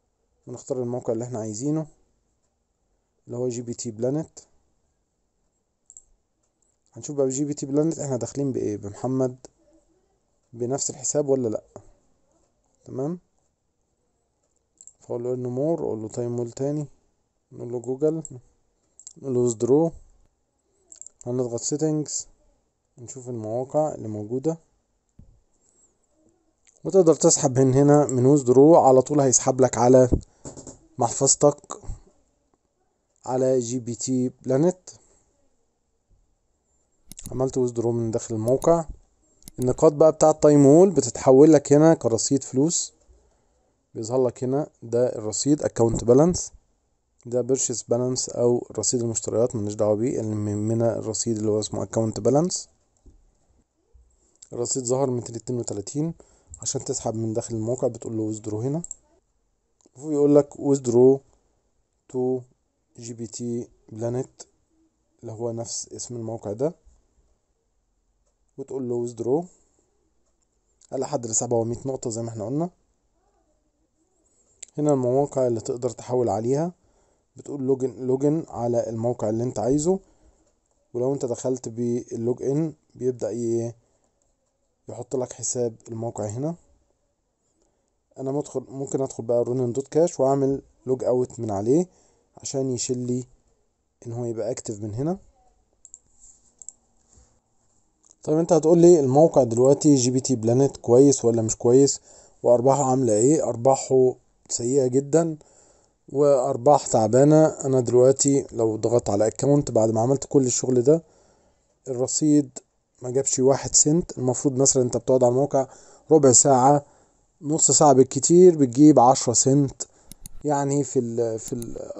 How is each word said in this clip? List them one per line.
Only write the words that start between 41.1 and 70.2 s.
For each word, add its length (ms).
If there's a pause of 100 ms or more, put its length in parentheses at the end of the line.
لك 200
هنا 220
كرصيد 500
فلوس، 480 (1000)
بيظهر 320
لك 180
هنا 220 (160)
ده 340
الرصيد 460
account 420
balance، 360 (840)
ده 160
purchase 400 (100)
balance 440
او 300 (120)
رصيد 220
المشتريات، 560
مالناش 180
دعوة 200
بيه، 260
اللي 300
يهمنا 480
الرصيد 380
اللي 140
هو 100
اسمه 260
account 340
balance. 380 (1900)
الرصيد 320
ظهر 260
ميتين 260
اتنين 220
وتلاتين. 560 (480)
عشان 220
تسحب 300
من 180
داخل 220
الموقع 340
بتقول 280
له 180
withdraw 200
هنا، 280 (1120)
ويقول 380
لك 200
withdraw 640 (960)
to 280 (580)
جي 160
بي 120
تي 420 (240)
بلانت 500 (800)
اللي 120
هو 200
نفس 400
اسم 240
الموقع 360
ده، 220 (1800)
وتقول 300
له 200
withdraw. 360 (1500)